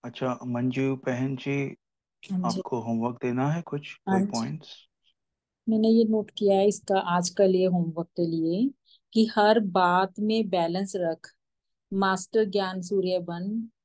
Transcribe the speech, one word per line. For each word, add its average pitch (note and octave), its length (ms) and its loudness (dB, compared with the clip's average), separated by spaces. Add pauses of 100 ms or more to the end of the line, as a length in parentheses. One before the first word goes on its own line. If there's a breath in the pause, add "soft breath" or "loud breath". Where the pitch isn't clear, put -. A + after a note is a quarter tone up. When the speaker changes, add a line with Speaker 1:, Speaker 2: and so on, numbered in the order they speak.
Speaker 1:
अच्छा, B2 420 -6
मंजू B2+ 500 -2
बहन C3 400 -4
जी, C#3 400 -4 (560)
Speaker 2:
हाँ F3+ 180 -2
जी। F#3 80 -4
Speaker 1:
आपको B2+ 220 -4
homework A#2 420 -2
देना B2+ 300 0
है E3+ 100 -2
कुछ, - 460 -10
Speaker 2:
हाँ F#3+ 100 2
Speaker 1:
कोई G3 80 0
Speaker 2:
जी। G#3 40 -6
Speaker 1:
points? G#3+ 580 -8 (800)
Speaker 2:
मैंने A3 200 2
ये A3+ 160 6
note G#3+ 260 0
किया G3 260 2
है G3+ 120 6
इसका G3 300 0
आज F3+ 320 0
का G3+ 140 2
लिए F#3 220 4
homework E3+ 420 -2
के - 140 -6
लिए E3+ 480 0 (420 soft breath)
कि A3 260 4
हर G#3+ 220 6
बात F#3 580 2
में G#3+ 300 0
balance F3+ 480 -2
रख, E3 380 -4 (580)
Master F#3+ 520 0
ज्ञान F#3+ 380 -4
सूर्य F#3 360 -2
बन। F#3 520 -6 (140)